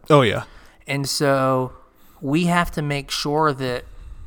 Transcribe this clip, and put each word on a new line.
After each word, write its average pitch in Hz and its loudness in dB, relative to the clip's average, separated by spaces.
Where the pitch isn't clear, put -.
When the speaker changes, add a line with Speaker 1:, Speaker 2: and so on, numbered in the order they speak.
Speaker 1:
Oh, 143 8
yeah. 107 2
Speaker 2:
And 139 -4
so 135 0
we 156 0
have 175 2
to 160 -4
make 143 -4
sure 151 0
that 127 -6